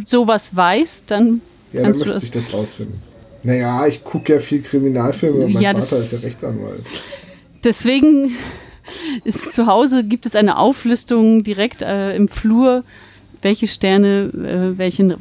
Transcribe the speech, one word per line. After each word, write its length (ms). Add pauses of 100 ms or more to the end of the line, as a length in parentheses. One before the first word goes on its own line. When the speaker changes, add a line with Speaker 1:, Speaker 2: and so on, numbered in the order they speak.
Speaker 1:
sowas 520
weißt, 540
dann 300 (320)
Speaker 2:
Ja, 100
Speaker 1:
kannst 180
Speaker 2:
dann 80
Speaker 1:
du 60
Speaker 2:
möchte 160
Speaker 1:
das 140
Speaker 2:
ich 60
das 80
rausfinden. 420 (440)
Naja, 420
ich 160
guck 260
ja 120
viel 220
Kriminalfilme 840
und 100
mein 80
Speaker 1:
Ja, 80
Speaker 2:
Vater 120
Speaker 1:
das 100 (200)
Speaker 2:
ist 120
ja 40
Rechtsanwalt. 540 (800)
Speaker 1:
Deswegen 680 (920)
ist 320
zu 120
Hause, 360
gibt 240
es 80
eine 240
Auflistung 840
direkt, 380
äh, 340
im 100
Flur, 560 (600)
welche 260
Sterne, 1040
äh, 40
welchen, 420